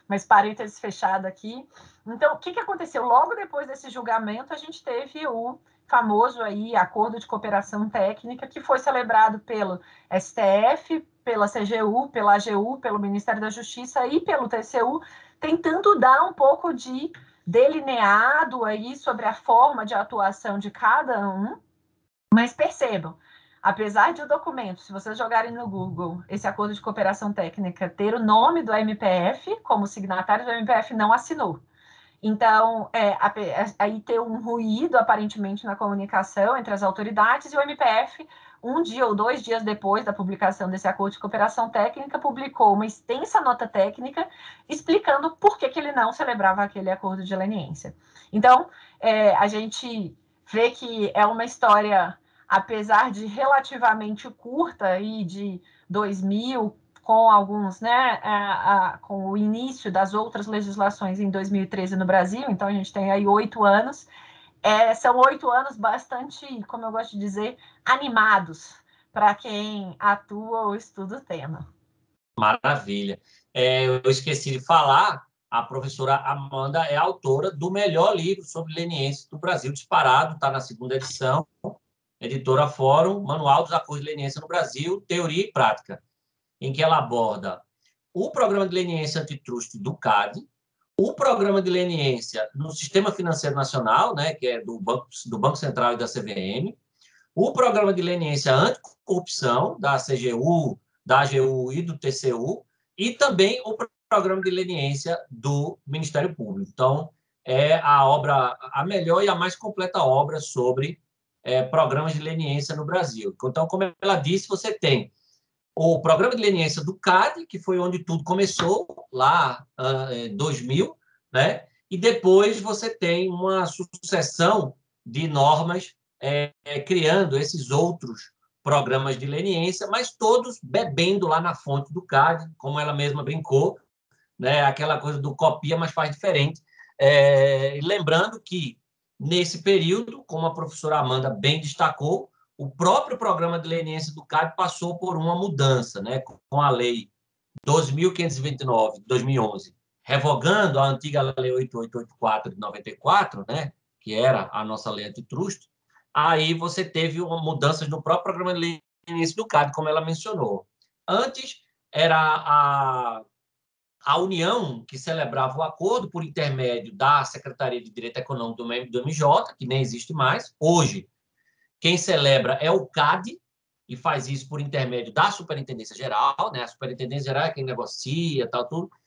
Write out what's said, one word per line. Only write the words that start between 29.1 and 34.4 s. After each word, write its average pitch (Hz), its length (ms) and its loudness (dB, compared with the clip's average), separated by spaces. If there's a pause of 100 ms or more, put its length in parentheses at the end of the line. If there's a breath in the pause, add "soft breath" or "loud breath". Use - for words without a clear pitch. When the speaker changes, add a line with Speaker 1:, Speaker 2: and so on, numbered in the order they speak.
Speaker 1:
como 208 280 0
signatário 202 600 -2
do 240 60 -4
M 233 140 -2
P 254 60 0
F, 226 220 2
não 214 180 2
assinou. 240 480 0 (640 soft breath)
Então, 220 680 4
é, 208 260 2
a, 202 160 2
é, 202 420 -4
aí 208 220 0
tem 233 180 -2
um 226 240 -4